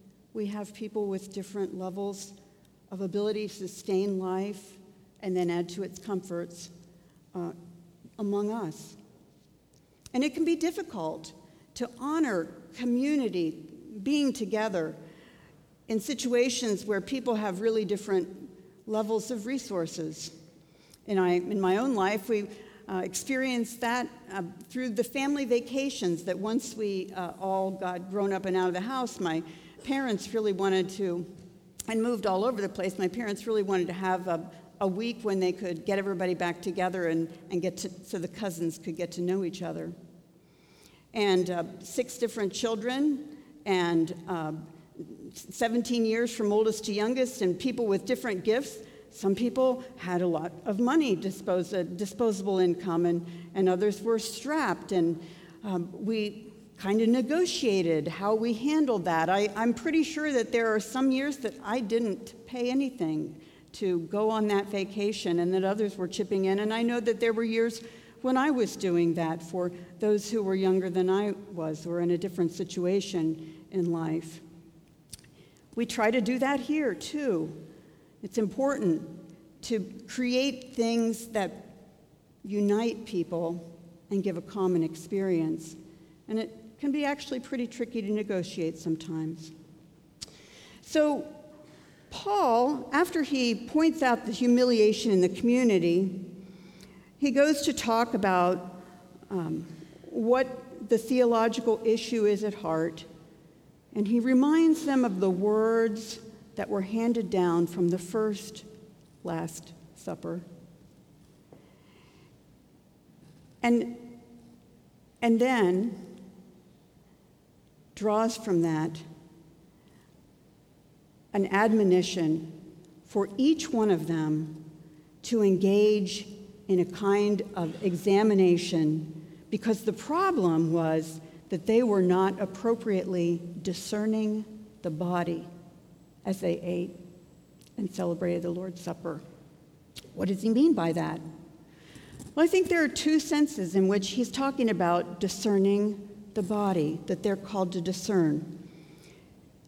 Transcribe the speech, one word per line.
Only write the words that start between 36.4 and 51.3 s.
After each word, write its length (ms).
together 480
and, 180
and 120
get 160
to, 100
so 140
the 100
cousins 500
could 180
get 160
to 100
know 220
each 180
other. 280
And, 340
uh, 160
six 400
different 340
children, 720
and, 500
uh, 240
seventeen 720
years 300
from 180
oldest 320
to 80
youngest, 480
and 180
people 280
with 180
different 400
gifts. 320
Some 260
people 480
had 260
a 40
lot 260
of 160
money, 360
dispos-, 560